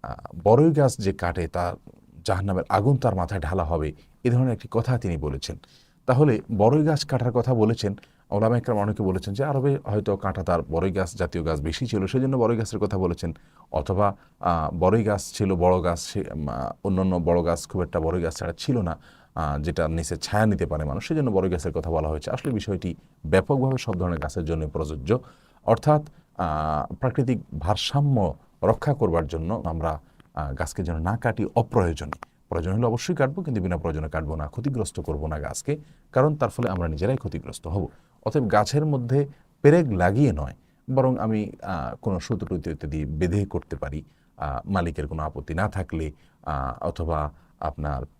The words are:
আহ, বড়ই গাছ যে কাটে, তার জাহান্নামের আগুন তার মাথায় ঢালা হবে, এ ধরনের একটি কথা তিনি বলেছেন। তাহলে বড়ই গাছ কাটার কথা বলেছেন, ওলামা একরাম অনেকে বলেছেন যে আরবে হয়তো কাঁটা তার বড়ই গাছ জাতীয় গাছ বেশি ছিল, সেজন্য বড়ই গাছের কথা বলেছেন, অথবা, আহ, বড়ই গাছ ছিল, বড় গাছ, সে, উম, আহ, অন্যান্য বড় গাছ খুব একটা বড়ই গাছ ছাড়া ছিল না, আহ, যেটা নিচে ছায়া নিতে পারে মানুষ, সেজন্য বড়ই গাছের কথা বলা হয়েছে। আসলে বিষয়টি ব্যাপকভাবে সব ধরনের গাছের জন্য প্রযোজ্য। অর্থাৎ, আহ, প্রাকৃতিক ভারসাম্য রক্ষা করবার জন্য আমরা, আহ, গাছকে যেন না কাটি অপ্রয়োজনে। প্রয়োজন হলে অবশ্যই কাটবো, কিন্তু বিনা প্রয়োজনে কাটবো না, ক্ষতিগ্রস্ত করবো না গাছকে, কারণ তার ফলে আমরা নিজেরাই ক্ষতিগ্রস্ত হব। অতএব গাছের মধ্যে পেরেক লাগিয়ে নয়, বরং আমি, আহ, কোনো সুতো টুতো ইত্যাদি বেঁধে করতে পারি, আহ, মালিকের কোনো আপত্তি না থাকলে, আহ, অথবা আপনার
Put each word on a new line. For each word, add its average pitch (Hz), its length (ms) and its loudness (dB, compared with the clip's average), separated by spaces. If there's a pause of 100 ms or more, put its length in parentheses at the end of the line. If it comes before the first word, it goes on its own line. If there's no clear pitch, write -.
আহ, - 400 -14
বড়ই 131 280 8
গাছ 143 260 4
যে 98 160 0
কাটে, 85 340 -2
তার 87 260 -2 (520)
জাহান্নামের 95 440 0
আগুন 117 280 4
তার 104 180 2
মাথায় 92 260 -2
ঢালা 85 220 -2
হবে, 78 300 -2 (300)
এ 123 60 2
ধরনের 123 240 2
একটি - 180 -8
কথা 120 260 0
তিনি 87 200 -2
বলেছেন। 73 400 -6 (480)
তাহলে 120 360 6 (160)
বড়ই 135 280 6
গাছ 151 200 0
কাটার 123 260 0
কথা 127 220 2
বলেছেন, 107 420 2 (340)
ওলামা 110 280 2
একরাম 117 200 0
অনেকে 101 260 0
বলেছেন 95 300 0
যে 135 100 -2
আরবে 139 400 2
হয়তো 104 340 0
কাঁটা 95 260 -4
তার 85 180 2
বড়ই 82 300 0
গাছ 85 240 -2
জাতীয় 85 300 -2
গাছ 78 160 0
বেশি 80 240 -4
ছিল, 101 220 -2
সেজন্য 131 300 0
বড়ই 117 200 2
গাছের 95 220 -4
কথা 101 180 0
বলেছেন, 85 360 -2 (380)
অথবা, 98 440 0 (240)
আহ, 80 360 0
বড়ই 98 280 4
গাছ 101 300 -2
ছিল, 95 220 0
বড় 90 280 4
গাছ, 85 160 0
সে, - 240 -6 (120)
উম, 76 120 -4
আহ, 60 240 -6 (120)
অন্যান্য 95 320 2
বড় 85 300 4
গাছ 85 220 0
খুব 92 140 -4
একটা 85 180 -2
বড়ই 82 220 0
গাছ 80 160 -4
ছাড়া 85 200 -6
ছিল 123 240 0
না, 82 160 -2 (380)
আহ, 73 260 -2
যেটা 78 260 0
নিচে 82 300 -2
ছায়া 107 280 2
নিতে 104 200 2
পারে 76 200 -2
মানুষ, 76 220 -4
সেজন্য 151 240 0
বড়ই 95 180 2
গাছের 85 220 -2
কথা 80 200 -4
বলা 78 180 0
হয়েছে। 78 220 -4
আসলে 131 200 -4
বিষয়টি 95 440 -4 (300)
ব্যাপকভাবে 127 520 2
সব 110 160 -4
ধরনের 87 260 -2
গাছের 76 260 -4
জন্য 80 220 -2
প্রযোজ্য। 78 520 -2 (440)
অর্থাৎ, 151 460 2 (280)
আহ, 78 580 -2
প্রাকৃতিক 127 440 0 (200)
ভারসাম্য 107 760 2 (280)
রক্ষা 113 300 2
করবার 85 340 2
জন্য 82 380 -4
আমরা, 80 340 -2 (340)
আহ, 71 200 -4
গাছকে 76 300 -6
যেন 80 160 -2
না 92 180 0
কাটি 117 280 0 (100)
অপ্রয়োজনে। 85 560 0 (380)
প্রয়োজন 82 240 -2
হলে 117 120 2
অবশ্যই 120 300 0
কাটবো, 143 280 0
কিন্তু 113 180 -2
বিনা 90 160 0
প্রয়োজনে 78 320 -4
কাটবো 78 260 -4
না, 73 120 -6
ক্ষতিগ্রস্ত 120 520 -4
করবো 78 280 -4
না 78 120 -4
গাছকে, 71 380 -6 (340)
কারণ 147 240 4
তার 131 140 0
ফলে 113 200 -2
আমরা 87 180 -2
নিজেরাই 90 300 0
ক্ষতিগ্রস্ত - 500 -8
হব। 87 200 -2 (380)
অতএব 113 260 0
গাছের 120 340 2
মধ্যে 139 420 0 (340)
পেরেক 151 280 8
লাগিয়ে 101 420 4
নয়, 76 220 -2 (420)
বরং 131 220 4
আমি, 107 340 0 (100)
আহ, 67 340 -6
কোনো 95 240 -2
সুতো 98 260 -4
টুতো 85 260 -4
ইত্যাদি 76 340 -4
বেঁধে 87 400 0
করতে - 300 -8
পারি, 78 280 -8 (340)
আহ, 71 340 -6
মালিকের 85 360 0
কোনো 78 160 -6
আপত্তি 73 300 -8
না 98 160 0
থাকলে, 80 420 -6 (340)
আহ, 67 380 -6
অথবা 78 480 -2 (280)
আপনার 73 420 -4 (180)